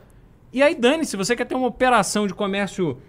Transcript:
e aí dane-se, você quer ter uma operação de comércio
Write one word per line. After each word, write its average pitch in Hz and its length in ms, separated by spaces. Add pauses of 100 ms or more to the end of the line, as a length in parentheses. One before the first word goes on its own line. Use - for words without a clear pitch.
(540)
e 247 80
aí 302 140
dane-se, 285 420
você 196 180
quer 240 100
ter 247 100
uma 254 120
operação 220 600
de 185 80
comércio 196 720